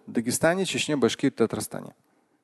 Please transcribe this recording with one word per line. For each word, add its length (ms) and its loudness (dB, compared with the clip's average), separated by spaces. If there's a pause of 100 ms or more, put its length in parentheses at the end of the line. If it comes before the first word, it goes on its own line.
в 60 -12
Дагестане, 500 2
Чечне, 320 -2
Башкирии, 380 2
Татарстане. 600 -4 (500)